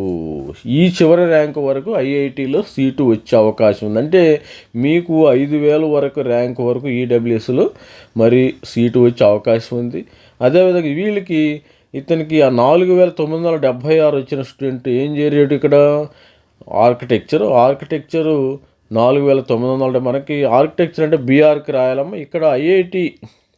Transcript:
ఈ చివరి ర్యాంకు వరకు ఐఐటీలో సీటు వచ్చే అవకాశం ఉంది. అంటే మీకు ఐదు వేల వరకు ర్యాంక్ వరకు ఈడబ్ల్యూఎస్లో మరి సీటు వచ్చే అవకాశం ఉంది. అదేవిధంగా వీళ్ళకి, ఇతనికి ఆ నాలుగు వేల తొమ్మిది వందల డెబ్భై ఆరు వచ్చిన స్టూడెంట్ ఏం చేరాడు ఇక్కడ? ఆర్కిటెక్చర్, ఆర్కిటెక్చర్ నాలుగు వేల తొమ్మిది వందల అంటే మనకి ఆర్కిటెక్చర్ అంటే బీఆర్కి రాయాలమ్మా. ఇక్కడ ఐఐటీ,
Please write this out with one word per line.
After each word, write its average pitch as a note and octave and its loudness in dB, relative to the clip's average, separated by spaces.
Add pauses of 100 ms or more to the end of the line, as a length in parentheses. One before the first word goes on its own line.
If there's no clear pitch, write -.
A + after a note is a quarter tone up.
(680)
ఈ D3+ 2
చివరి F3 4
ర్యాంకు D3+ 0
వరకు C#3 -4
ఐఐటీలో C#3 -2
సీటు C3+ -2
వచ్చే A#2 2
అవకాశం G#2+ 2
ఉంది. G#2+ -2
అంటే D#3 2 (340)
మీకు D#3+ 2
ఐదు C#3+ 0
వేల D3 0
వరకు C#3+ -2
ర్యాంక్ B2 -2
వరకు B2+ -4
ఈడబ్ల్యూఎస్లో A#2+ -2 (460)
మరి B2 2 (100)
సీటు A#2 -2
వచ్చే A#2+ 4
అవకాశం A2+ 0
ఉంది. A#2+ -8 (360)
అదేవిధంగా E3+ 2
వీళ్ళకి, E3 -4 (320)
ఇతనికి D#3 -2
ఆ C3+ 4
నాలుగు D3+ 2
వేల F3+ 4
తొమ్మిది D#3+ -6
వందల E3 -2
డెబ్భై C#3 0
ఆరు D3+ 2
వచ్చిన C3+ -6
స్టూడెంట్ C3 -8
ఏం C3+ -2
చేరాడు D3 2
ఇక్కడ? D3 2 (640)
ఆర్కిటెక్చర్, A#2+ 0
ఆర్కిటెక్చర్ C#3 -2 (380)
నాలుగు B2+ 2
వేల C#3 2
తొమ్మిది B2 -2
వందల C3+ -2
అంటే C3 -2
మనకి C#3 -4
ఆర్కిటెక్చర్ D#3 0
అంటే D#3 0
బీఆర్కి D3 2
రాయాలమ్మా. C3+ -2
ఇక్కడ D#3+ -8
ఐఐటీ, F3 0 (440)